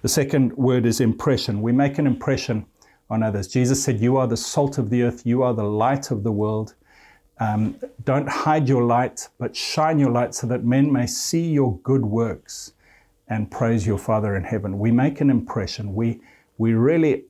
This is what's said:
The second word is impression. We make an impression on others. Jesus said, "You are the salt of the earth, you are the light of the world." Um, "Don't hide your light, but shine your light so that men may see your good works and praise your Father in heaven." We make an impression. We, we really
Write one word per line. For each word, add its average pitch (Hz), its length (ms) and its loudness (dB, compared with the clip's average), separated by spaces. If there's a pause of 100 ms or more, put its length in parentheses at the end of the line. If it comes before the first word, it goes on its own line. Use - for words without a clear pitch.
The 123 80 -2
second 135 480 2
word 123 280 2
is 113 160 2
impression. 117 600 0
We 117 100 0
make 139 260 2
an 151 100 2
impression 123 580 -2 (440)
on 113 140 0
others. 101 240 -2
Jesus 131 340 2
said, 120 180 -2
"You 123 180 4
are 127 100 2
the 113 100 -2
salt 143 400 -2
of 113 120 -2
the 120 140 2
earth, 123 220 -2
you 123 180 2
are 123 100 2
the 107 100 -2
light 117 480 0
of 104 120 -2
the 113 80 0
world." 107 440 -2 (640)
Um, 107 360 -2 (280)
"Don't 139 240 0
hide 156 400 0
your 127 160 4
light, 120 540 0
but - 180 -8
shine 156 440 0
your 135 120 4
light 120 240 0
so - 120 -6
that 117 180 -2
men 135 260 4
may 123 160 0
see 170 420 -2
your 135 300 2
good 131 260 0
works 107 680 -4 (560)
and 110 200 -4
praise 113 380 0
your 101 100 0
Father 107 380 0
in 92 80 -4
heaven." 101 340 -4
We 110 140 2
make 139 300 2
an 143 80 4
impression. 104 680 -2
We, 113 240 -2 (380)
we 113 160 2
really 147 560 2